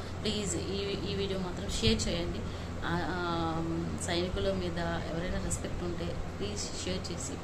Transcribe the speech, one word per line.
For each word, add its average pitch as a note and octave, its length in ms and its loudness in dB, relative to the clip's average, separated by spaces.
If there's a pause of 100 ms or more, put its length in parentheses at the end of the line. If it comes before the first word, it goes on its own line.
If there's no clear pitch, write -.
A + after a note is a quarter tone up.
(220)
ప్లీజ్ G#3 340 0
ఈ, G3+ 560 0
ఈ - 20 0
వీడియో F#3+ 240 0
మాత్రం F3+ 320 -2
షేర్ A3 380 4
చేయండి. F3 300 0 (460)
ఆ, E3+ 180 2
ఆ, E3 920 0 (100)
సైనికుల F3+ 460 2
మీద F3 260 0
ఎవరైనా E3+ 680 0
రెస్పెక్ట్ F3 400 0
ఉంటే F3 320 -2 (220)
ప్లీజ్ - 460 -2
షేర్ F#3 280 -2
చేసి B2 200 -4 (120)